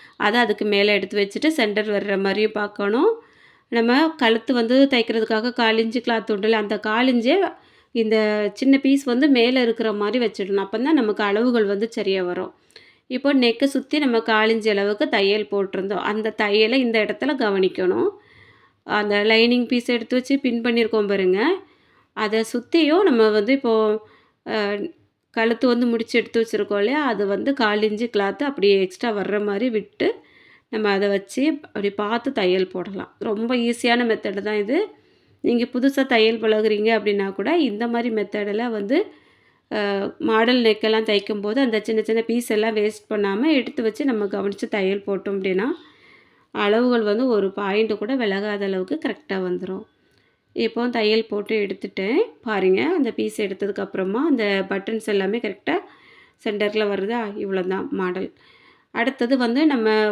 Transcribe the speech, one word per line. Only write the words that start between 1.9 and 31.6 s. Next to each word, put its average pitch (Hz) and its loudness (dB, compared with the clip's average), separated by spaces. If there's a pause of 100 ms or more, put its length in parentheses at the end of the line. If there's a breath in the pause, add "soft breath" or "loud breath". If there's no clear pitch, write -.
மாதிரியும் 202 0
பார்க்கணும். 208 0 (600 loud breath)
நம்ம 233 2 (260)
கழுத்து 226 0
வந்து 240 2 (100)
தைக்கிறதுக்காக 226 0
கால் 220 2
இன்ச்சு 226 -2
கிளாத் 226 -2
உண்டுல்ல, 214 0
அந்த 208 -4
கால் 226 0
இன்ச்சே 247 2 (600 soft breath)
இந்த 220 2 (360)
சின்ன 269 2
பீஸ் 277 2
வந்து 254 2
மேலே 254 4
இருக்கிற 226 0
மாதிரி 208 -2
வச்சிடணும். 196 -2
அப்போ 214 -6
தான் 285 2
நமக்கு 214 0
அளவுகள் 214 2
வந்து 202 -2
சரியா 190 -2
வரும். 180 -6 (580 soft breath)
இப்போ 262 -2
நெக்கை 247 2
சுத்தி 277 -4
நம்ம 247 2
கால் 220 2
இன்ச்சு 220 0
அளவுக்கு 208 0
தையல் 208 0
போட்டிருந்தோம், 196 -4
அந்த 214 -2
தையலை 214 2
இந்த 233 2
இடத்துல 220 -2
கவனிக்கணும். 196 0 (800 soft breath)
அந்த 208 0
லைனிங் 233 4
பீஸ் 240 -2
எடுத்து 240 -2
வச்சு 254 0
பின் 233 -2
பண்ணியிருக்கோம் 226 2
பாருங்க, 190 2 (760 soft breath)
அதை 214 0
சுத்தியும் 311 2
நம்ம 226 4
வந்து 214 2
இப்போ, 247 0 (720 soft breath)
அ, 220 -4 (760)
கழுத்து 233 2
வந்து 240 2
முடிச்சு 233 -2
எடுத்து 233 0
வச்சிருக்கோம் 208 -2
இல்லையா, 254 0
அது 208 0
வந்து 202 0
கால் 214 0
இன்ச்சு 214 -2
கிளாத் 202 -2
அப்படியே 202 2
எக்ஸ்ட்ரா 185 -4
வர்ற 202 -2
மாதிரி 208 -2
விட்டு 214 -4 (640 soft breath)
நம்ம 220 -2
அதை 196 0
வச்சு 202 -2 (200)